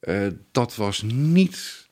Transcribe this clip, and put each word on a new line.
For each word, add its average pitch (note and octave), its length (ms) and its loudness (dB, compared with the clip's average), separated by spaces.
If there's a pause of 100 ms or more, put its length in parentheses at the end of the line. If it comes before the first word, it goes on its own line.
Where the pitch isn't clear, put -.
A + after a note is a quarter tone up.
eh, G2 260 -2 (260)
dat A#2+ 240 0
was G2+ 260 -2
niet D#3 880 0